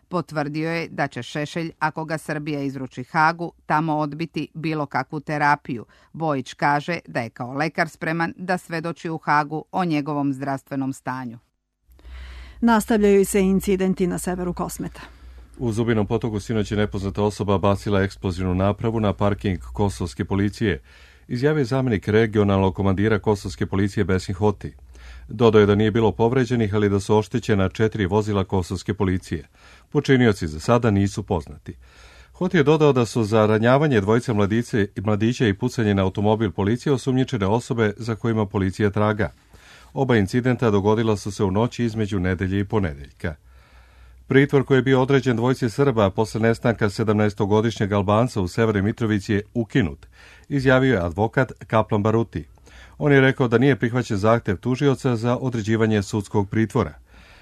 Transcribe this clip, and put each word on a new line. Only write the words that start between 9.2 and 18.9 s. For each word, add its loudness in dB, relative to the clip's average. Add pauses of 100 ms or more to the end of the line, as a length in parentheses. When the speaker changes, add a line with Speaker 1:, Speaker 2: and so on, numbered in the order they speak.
Speaker 1:
o -2
njegovom -2
zdravstvenom -6
stanju. -10 (1200)
Speaker 2:
Nastavljaju 4
se 0
incidenti 0
na -4
severu -6
Kosmeta. -10 (580)
Speaker 3:
U -2
Zubinom 0
Potoku -2
sinoć -2
je -2
nepoznata -2
osoba 0
bacila 0
eksplozivnu -4
napravu 0